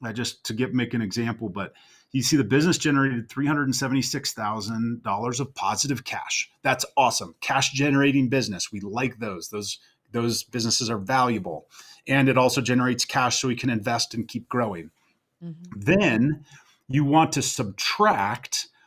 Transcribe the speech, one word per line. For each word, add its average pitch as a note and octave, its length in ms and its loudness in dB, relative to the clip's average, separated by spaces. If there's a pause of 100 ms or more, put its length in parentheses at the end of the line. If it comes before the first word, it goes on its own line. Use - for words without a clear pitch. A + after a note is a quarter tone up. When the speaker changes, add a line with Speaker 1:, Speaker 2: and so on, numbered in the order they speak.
Speaker 1:
uh, A#2 80 -6
just A#2 360 -8
to A#2 60 -6
get, A2 200 -2
make A#2+ 200 0
an A#2 80 0
example, A2+ 460 -4
but F#2+ 240 -8 (420)
you C3 100 0
see D#3 140 4
the C#3 80 4
business D#3+ 320 4
generated C3+ 520 0
three C#3 160 -4
hundred D3 200 0
and C3 100 0
seventy-six C3 560 -2
thousand A2 720 -4
dollars A#2 380 -4
of C3+ 120 -8
positive A2 520 -2
cash. - 440 -4 (140)
That's C3 220 0 (100)
awesome. A#2 460 2
Cash C3+ 320 0
generating C#3 560 4
business. A2 420 -2
We G#2 80 -8
like G#2+ 400 -6
those. G2 300 -8
Those, G#2 300 -8 (340)
those A#2 280 0
businesses A2+ 480 -2
are A2+ 80 -2
valuable. G#2 680 0 (400)
And C3+ 220 4
it C3 80 4
also B2+ 240 4
generates B2 420 2
cash B2+ 380 0
so C3+ 80 0
we A#2+ 80 -2
can B2+ 120 -2
invest A#2+ 440 -2
and A2+ 120 -4
keep - 220 -10
growing. G2+ 420 -4 (540)
Speaker 2:
Mm-hmm. E3+ 200 -14 (120)
Speaker 1:
Then B2+ 680 2 (420)
you C#3 160 2
want C#3+ 300 4
to C3+ 80 0
subtract - 1300 -2 (180)